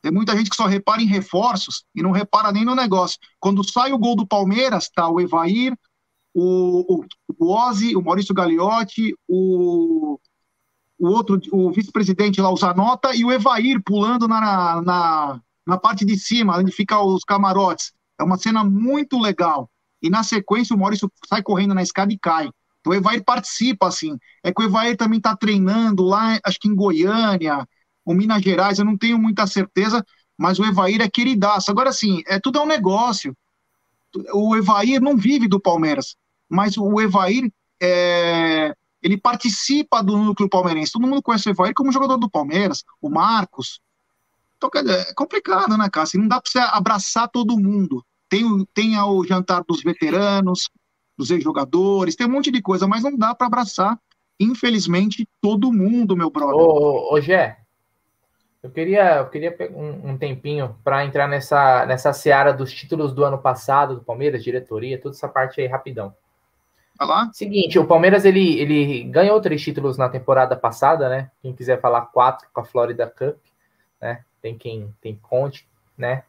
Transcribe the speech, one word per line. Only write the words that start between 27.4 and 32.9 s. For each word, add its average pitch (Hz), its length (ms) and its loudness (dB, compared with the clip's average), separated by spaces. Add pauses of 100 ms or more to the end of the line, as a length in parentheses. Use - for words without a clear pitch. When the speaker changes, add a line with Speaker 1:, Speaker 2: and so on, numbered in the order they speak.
Speaker 1:
ou 170 120 -2
Minas 214 260 2
Gerais, 190 380 0
eu 208 60 2
não 214 120 0
tenho 233 220 0
muita 220 260 0
certeza, 202 580 -2 (320)
mas 180 220 0
o 208 80 0
Evair 196 340 0
é 226 80 0
queridaço. 208 640 0
Agora, 254 220 0
assim, 196 340 -2
é, 196 140 -2
tudo 269 180 -2
é 294 60 0
um - 20 -2
negócio. 208 720 -2 (960)